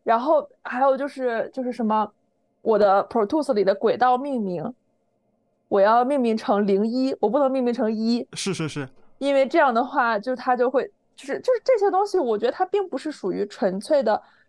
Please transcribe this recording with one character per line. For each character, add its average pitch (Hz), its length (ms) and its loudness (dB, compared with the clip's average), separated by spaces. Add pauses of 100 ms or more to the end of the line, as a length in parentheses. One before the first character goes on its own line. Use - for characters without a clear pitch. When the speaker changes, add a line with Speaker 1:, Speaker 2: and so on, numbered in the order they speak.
Speaker 1:
然 226 160 2
后 285 320 0 (140)
还 247 180 -6
有 269 140 4
就 269 100 -4
是， 254 480 -4
就 269 80 -6
是 247 80 -6
什 233 160 -4
么， 214 260 0 (500)
我 220 140 2
的 196 320 4
Pro 233 160 0
Tools 302 280 0
里 208 100 2
的 185 100 2
轨 - 240 0
道 254 220 2
命 269 240 -6
名， 180 320 -6 (920)
我 202 120 2
要 220 240 4
命 277 160 0
名 233 160 0
成 208 300 0
零 196 180 2
一， 262 360 -2
我 208 80 0
不 226 100 0
能 277 100 2
命 262 140 -2
名 240 100 0
成 226 200 -2
一。 226 400 -2
Speaker 2:
是， - 200 -4
是， 160 160 -4
是。 139 200 -8 (300)
Speaker 1:
因 277 140 0
为 269 140 4
这 330 140 2
样 277 120 4
的 226 120 0
话， 247 340 0
就 254 160 -6
它 247 220 -2
就 240 120 2
会， 254 220 -2 (240)
就 - 120 -20
是， 277 120 -6
就 - 160 0
是 453 100 -2
这 508 140 4
些 392 140 2
东 381 120 2
西， 403 140 -2
我 233 180 0
觉 214 80 -4
得 240 60 0
它 262 160 -2
并 392 220 -2
不 - 100 -6
是 302 140 -8
属 202 180 -6
于 185 160 -4
纯 190 320 -4
粹 277 240 0
的 214 180 0 (280)